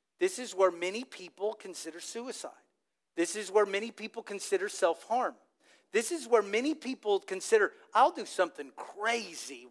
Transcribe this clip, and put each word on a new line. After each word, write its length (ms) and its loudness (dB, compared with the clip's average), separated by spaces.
This 200 0
is 160 -10
where 160 4
many 340 -6
people 500 -8
consider 460 -12
suicide. 500 -10
This 200 0
is 160 -6
where 160 8
many 240 -2
people 320 -10
consider 460 -2
self-harm. 680 0
This 200 0
is 160 -8
where 140 6
many 320 0
people 460 -2
consider, 520 2
"I'll 160 6
do 160 -10
something 460 -4
crazy 960 -6